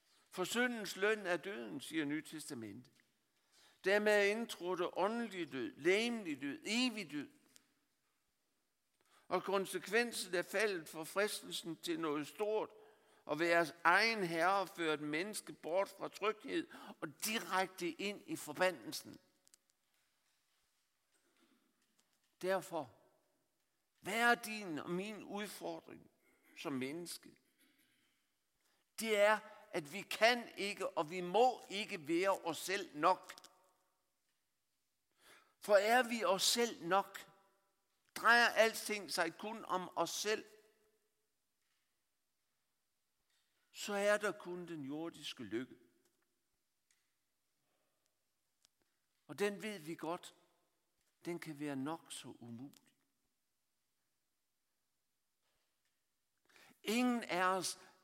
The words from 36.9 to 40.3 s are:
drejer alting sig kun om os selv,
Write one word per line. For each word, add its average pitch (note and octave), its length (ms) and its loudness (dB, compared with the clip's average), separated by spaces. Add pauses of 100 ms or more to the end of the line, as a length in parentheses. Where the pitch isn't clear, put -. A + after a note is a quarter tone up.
drejer A#3 320 8
alting G#3 640 2
sig E3 260 0
kun A3 280 -8
om F3+ 300 -2
os E3 140 2
selv, - 360 -2 (3250)